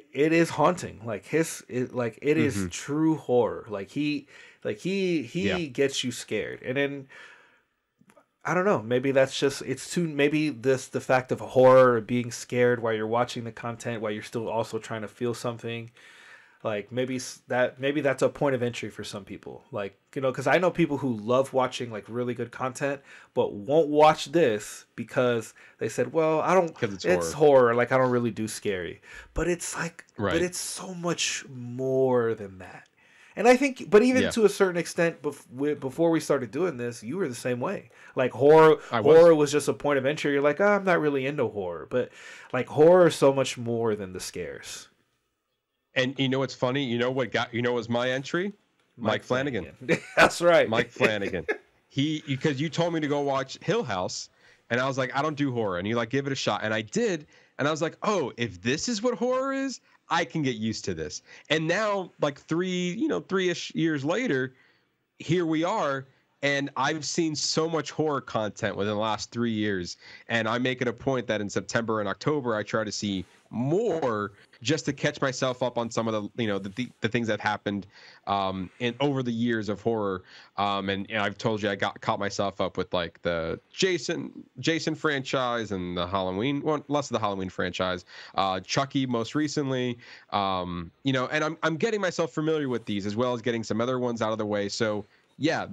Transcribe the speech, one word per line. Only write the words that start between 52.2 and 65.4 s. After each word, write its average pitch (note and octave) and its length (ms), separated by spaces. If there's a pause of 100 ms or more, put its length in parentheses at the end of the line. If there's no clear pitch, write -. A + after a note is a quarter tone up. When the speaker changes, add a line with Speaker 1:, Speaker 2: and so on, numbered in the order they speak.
Speaker 2:
because C3+ 340
you D#3+ 80
told E3+ 240
me E3 60
to D3+ 80
go C#3+ 140
watch C3+ 400
Hill A3 220
House, G2+ 460 (400)
and A#2+ 100
I C3 80
was C3 100
like, B2+ 180
"I C#3 60
don't D#3 160
do C#3+ 140
horror." G#2 280
And F#2+ 80
you A2+ 80
like, A#2 160
"Give C3+ 160
it C#3 60
a - 20
shot." G#2 280
And A2 100
I A2 80
did. F#3 440 (320)
And C3+ 100
I D#3 40
was D#3+ 100
like, D#3 220
"Oh, F3+ 340
if G2 240
this B2 260
is A3 140
what A#3+ 140
horror B3+ 360
is, C4+ 300 (280)
I E3+ 160
can D#3+ 180
get C3 140
used A2 280
to F#2+ 80
this." D#2 300 (260)
And D#3+ 180
now, G3+ 440 (100)
like, D3 180
three, F3+ 540
you C#4 140
know, F3+ 140
three-ish F3+ 520
years D#3 320
later, D#3 480 (640)
here F3 280